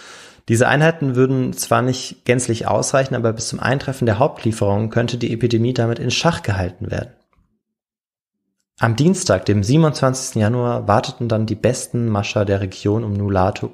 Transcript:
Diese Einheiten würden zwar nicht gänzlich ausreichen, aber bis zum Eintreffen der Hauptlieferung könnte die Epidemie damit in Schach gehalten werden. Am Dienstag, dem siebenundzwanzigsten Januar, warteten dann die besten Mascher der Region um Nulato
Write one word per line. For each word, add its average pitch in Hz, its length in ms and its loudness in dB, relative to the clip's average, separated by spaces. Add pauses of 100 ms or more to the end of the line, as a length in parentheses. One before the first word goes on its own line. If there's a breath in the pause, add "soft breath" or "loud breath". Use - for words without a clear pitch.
(480 loud breath)
Diese 117 220 4
Einheiten 143 460 2
würden 131 380 2
zwar 117 280 0
nicht - 440 -4
gänzlich 123 420 0
ausreichen, 127 480 0
aber 113 180 0
bis 113 160 -8
zum - 100 -8
Eintreffen 131 460 -2
der 104 120 2
Hauptlieferung 110 720 0
könnte 120 280 -2
die 120 160 -4
Epidemie 120 400 0
damit 117 260 -2
in 123 100 -4
Schach 165 320 -2
gehalten 95 480 -4
werden. - 240 -6 (1700)
Am 113 160 2
Dienstag, 147 500 2
dem 104 180 2
siebenundzwanzigsten 135 800 2
Januar, 120 460 0
warteten 117 420 0
dann 110 160 2
die 107 100 -4
besten 120 540 -2
Mascher 101 360 0
der 98 160 0
Region 104 420 -2
um 104 100 -4
Nulato 101 600 0